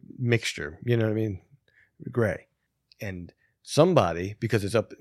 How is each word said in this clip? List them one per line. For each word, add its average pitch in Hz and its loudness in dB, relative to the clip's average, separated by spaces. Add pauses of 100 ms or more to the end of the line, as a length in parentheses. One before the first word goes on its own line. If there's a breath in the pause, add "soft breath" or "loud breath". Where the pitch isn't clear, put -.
(180)
mixture, 113 -2
you 120 2
know 113 2
what 110 0
I - -2
mean? 110 -4 (720 soft breath)
Gray. 117 -2 (520)
And 90 -10 (300)
somebody, 101 2
because 107 0
it's 98 -4
up, 110 0